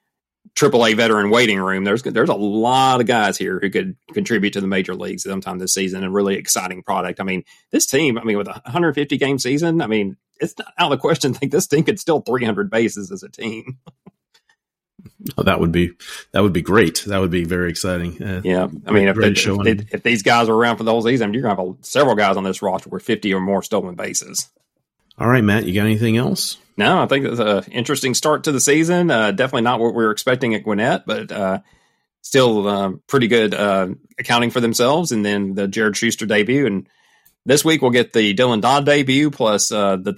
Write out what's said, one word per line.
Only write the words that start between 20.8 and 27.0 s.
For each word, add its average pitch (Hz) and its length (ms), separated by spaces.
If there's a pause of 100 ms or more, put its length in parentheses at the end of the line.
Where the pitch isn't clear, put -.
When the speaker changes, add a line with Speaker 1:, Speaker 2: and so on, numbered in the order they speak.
Speaker 1:
the 110 60
whole 117 120
season, 117 320
you're 127 80
gonna 104 140
have 92 100
a, 92 160
several 131 320
guys 101 220
on 98 80
this 95 180
roster 92 280
with 95 120
fifty 107 320
or 95 60
more 95 220
stolen 92 340
bases. 98 520 (720)
Speaker 2:
All 113 100
right, 123 160
Matt, 104 200
you 92 100
got 101 100
anything 110 320
else? 165 420 (180)
Speaker 1:
No, 151 260